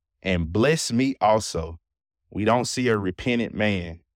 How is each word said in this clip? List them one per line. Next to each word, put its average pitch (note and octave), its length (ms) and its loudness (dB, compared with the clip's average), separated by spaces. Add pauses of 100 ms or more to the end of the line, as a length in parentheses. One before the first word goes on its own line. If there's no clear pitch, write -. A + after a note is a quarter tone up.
(240)
"And F2 300 -2
bless C#3 380 2
me C3 280 0
also." E2+ 600 0 (500)
We G2+ 140 -4
don't A2+ 220 2
see B2 240 -2
a A2 80 4
repentant G#2 560 -2
man. F2+ 480 -2 (140)